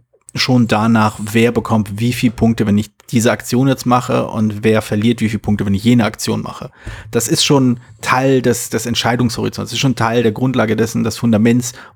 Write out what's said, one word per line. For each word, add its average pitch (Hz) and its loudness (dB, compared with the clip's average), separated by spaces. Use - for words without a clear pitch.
schon 123 2
danach, 110 2
wer 117 2
bekommt 110 -2
wie 120 0
viel 120 0
Punkte, 113 0
wenn 101 2
ich 107 -2
diese 117 2
Aktion 123 0
jetzt 131 -2
mache 123 0
und 107 -4
wer 110 4
verliert 113 0
wie 110 0
viel 110 -4
Punkte, 104 -2
wenn 101 0
ich 101 -2
jene 117 4
Aktion 110 -4
mache. - -12
Das 120 0
ist - 0
schon 127 4
Teil 131 2
des, 120 0
des 117 -4
Entscheidungshorizonts. 110 -2
Das 117 -10
ist 110 -6
schon 131 0
Teil 117 0
der 110 2
Grundlage 120 0
dessen, 113 -2
des 110 -4
Fundaments, 117 2